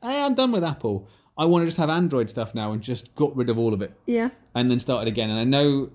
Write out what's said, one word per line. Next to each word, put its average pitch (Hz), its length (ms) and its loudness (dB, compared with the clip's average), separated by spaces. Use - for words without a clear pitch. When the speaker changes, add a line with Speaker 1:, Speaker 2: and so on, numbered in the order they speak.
Speaker 1:
"Hey, 269 180 -2
I'm 277 140 0
done 262 160 2
with 190 120 0
Apple. 113 440 -4
I 151 100 0
wanna 170 200 4
just 165 120 -4
have 156 120 2
Android 147 400 0
stuff 113 240 -6
now," 107 200 -4
and 107 80 -4
just - 340 -8
got 143 200 0
rid 123 140 0
of 113 80 0
all 113 160 2
of 95 80 -2
it. 98 100 -8
Speaker 2:
Yeah. 240 240 0
Speaker 1:
And 123 160 2
then 120 100 2
started 113 280 -2
again. 110 240 -2
And 110 80 -2
I 117 60 0
know 139 500 2